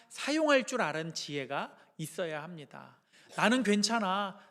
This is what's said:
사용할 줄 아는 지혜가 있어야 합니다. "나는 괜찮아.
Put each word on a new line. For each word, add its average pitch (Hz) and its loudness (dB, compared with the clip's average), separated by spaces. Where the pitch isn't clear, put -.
사용할 294 2
줄 - -2
아는 160 -2
지혜가 143 -6
있어야 156 -6
합니다. 147 -16
"나는 220 4
괜찮아. 202 0